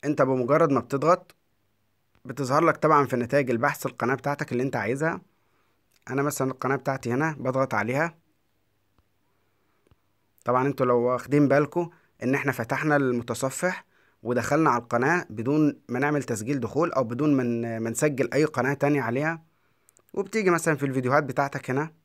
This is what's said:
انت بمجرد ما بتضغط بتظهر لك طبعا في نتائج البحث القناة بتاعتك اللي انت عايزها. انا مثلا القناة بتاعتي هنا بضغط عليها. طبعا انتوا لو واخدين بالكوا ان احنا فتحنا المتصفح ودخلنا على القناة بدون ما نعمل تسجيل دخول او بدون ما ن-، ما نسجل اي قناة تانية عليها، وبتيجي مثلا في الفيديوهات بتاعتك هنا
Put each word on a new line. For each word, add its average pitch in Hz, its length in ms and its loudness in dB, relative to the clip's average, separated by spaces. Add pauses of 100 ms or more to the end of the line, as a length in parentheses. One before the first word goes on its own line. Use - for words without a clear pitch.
انت 143 160 0
بمجرد 135 500 2
ما 131 80 2
بتضغط 143 560 0 (880)
بتظهر 139 380 0
لك 156 140 4
طبعا 151 280 4
في 127 100 -2
نتائج 123 340 0
البحث 131 360 0
القناة 123 300 -2
بتاعتك 143 360 -6
اللي 123 120 -2
انت 135 120 -4
عايزها. 139 460 -4 (880)
انا 131 120 -2
مثلا 139 300 -2
القناة 127 240 -2
بتاعتي 131 380 -4
هنا 151 260 -2
بضغط 131 340 -2
عليها. 127 440 -2 (2250)
طبعا 127 220 2
انتوا 135 180 0
لو 123 140 4
واخدين 127 480 2
بالكوا 147 380 2 (380)
ان 127 120 0
احنا 135 160 -2
فتحنا 139 440 -2
المتصفح 131 920 -2 (380)
ودخلنا 123 460 2
على 120 140 2
القناة 139 460 0
بدون 135 600 0
ما 123 100 -4
نعمل 143 240 0
تسجيل 120 360 -4
دخول 139 320 -2
او 131 120 0
بدون 131 340 0
ما 123 60 0
ن-، 117 400 -4
ما 113 60 -4
نسجل 131 440 -2
اي 147 120 2
قناة 127 280 -2
تانية 143 280 2
عليها، 143 420 0 (680)
وبتيجي 196 360 0
مثلا 165 260 2
في 139 100 -2
الفيديوهات 131 380 2
بتاعتك 139 460 -4
هنا 143 240 -2 (120)